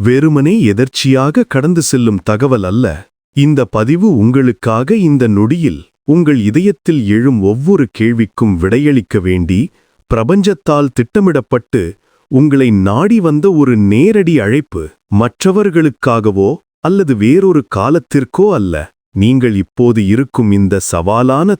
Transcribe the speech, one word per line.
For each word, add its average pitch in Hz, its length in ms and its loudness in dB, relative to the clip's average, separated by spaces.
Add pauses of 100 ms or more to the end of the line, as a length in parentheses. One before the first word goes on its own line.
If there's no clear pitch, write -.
வெறுமனே 143 520 2 (100)
எதர்ச்சியாக 131 840 0
கடந்து 156 340 0
செல்லும் 117 400 0
தகவல் 110 460 -2
அல்ல. 113 180 0 (500)
இந்த 143 300 2
பதிவு 151 500 0
உங்களுக்காக 123 840 0
இந்த 147 300 2
நொடியில் 107 520 -2 (280)
உங்கள் 151 340 0
இதயத்தில் 156 680 -2
எழும் 117 340 0
ஒவ்வொரு 135 500 0
கேள்விக்கும் 110 680 -2
விடையளிக்க 113 640 0
வேண்டி 90 400 0 (500)
பிரபஞ்சத்தால் 147 840 -2
திட்டமிடப்பட்டு 131 880 -2 (480)
உங்களை 139 380 2 (140)
நாடி 151 380 0
வந்த 156 320 0
ஒரு 139 220 2 (100)
நேரடி 165 540 2
அழைப்பு. 107 440 -4 (320)
மற்றவர்களுக்காகவோ 120 1400 0 (340)
அல்லது 175 320 0
வேறொரு 156 540 2
காலத்திற்கோ 139 840 -2
அல்ல. 98 220 -2 (400)
நீங்கள் 117 420 0
இப்போது 113 500 0
இருக்கும் 117 460 0
இந்த 98 300 0
சவாலான 127 760 -2